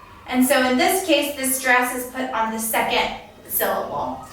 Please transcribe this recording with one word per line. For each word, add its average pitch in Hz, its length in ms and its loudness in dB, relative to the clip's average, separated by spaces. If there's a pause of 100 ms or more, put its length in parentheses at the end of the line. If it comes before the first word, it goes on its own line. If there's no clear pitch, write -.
(260)
And 254 200 2
so 262 240 4
in 254 80 4
this 370 280 2
case, 285 300 2
the 262 80 -6
stress 254 520 2
is - 160 -6
put 254 180 -4
on 220 220 -2
the 220 60 -4
second - 640 -2 (280)
syllable. - 840 -4